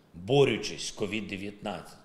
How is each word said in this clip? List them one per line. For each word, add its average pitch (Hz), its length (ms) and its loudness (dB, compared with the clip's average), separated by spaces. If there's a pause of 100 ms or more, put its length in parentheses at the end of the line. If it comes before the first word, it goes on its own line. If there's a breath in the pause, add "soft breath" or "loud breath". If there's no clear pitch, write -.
(140)
борючись 107 760 2
з - 40 -8
ковід 101 360 -4
дев'ятнадцять, 98 760 -8